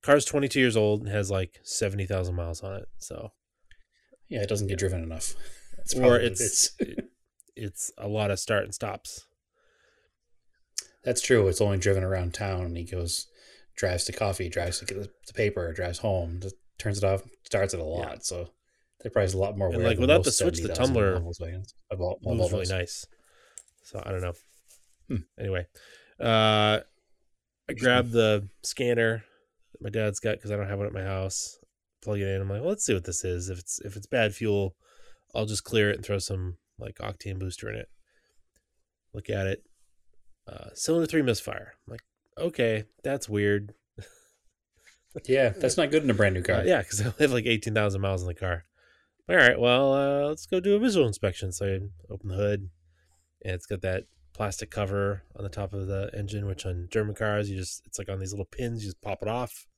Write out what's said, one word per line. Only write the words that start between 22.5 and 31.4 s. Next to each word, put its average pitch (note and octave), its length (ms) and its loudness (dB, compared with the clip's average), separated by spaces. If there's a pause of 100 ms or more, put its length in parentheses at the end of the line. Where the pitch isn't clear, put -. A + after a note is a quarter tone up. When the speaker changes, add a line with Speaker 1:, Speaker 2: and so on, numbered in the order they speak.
Speaker 1:
really G2 140 -2
Speaker 2:
Volvos. F2+ 40 -2
Speaker 1:
nice. F#2 360 -4 (800)
So - 200 -10
I G#2 80 -8
don't F#2 100 -2
know. F2 120 -4 (760)
Speaker 2:
Hmm. C3 80 -4 (240)
Speaker 1:
Anyway, F#2+ 280 -4 (520)
uh, - 60 -6
I G#2+ 560 4 (880)
Speaker 2:
Interesting. B2 160 -4
Speaker 1:
grabbed B2 260 6
the G#2+ 380 4 (140)
scanner A#2 600 0 (500)
that - 80 -18
my G#2 100 -6
dad's G#2+ 280 0
got G#2+ 220 -2
'cause G#2 100 -10
I G#2 60 -2
don't G2+ 100 -4
have G2 120 -4
one G2+ 80 -2
at - 60 -6
my F#2+ 100 -6
house. F#2+ 560 -6 (420)